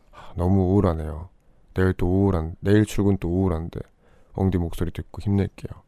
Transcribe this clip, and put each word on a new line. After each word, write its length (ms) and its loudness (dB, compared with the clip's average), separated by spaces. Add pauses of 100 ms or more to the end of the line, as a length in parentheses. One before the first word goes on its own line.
(120)
하, 240 -20
너무 380 2
우울하네요. 560 0 (440)
내일 200 2
또 140 -2
우울한, 520 0
내일 260 4
출근 320 0
또 120 -4
우울한데 500 -2 (540)
웡디 240 0
목소리 340 -4
듣고 300 -12
힘낼게요. 680 -2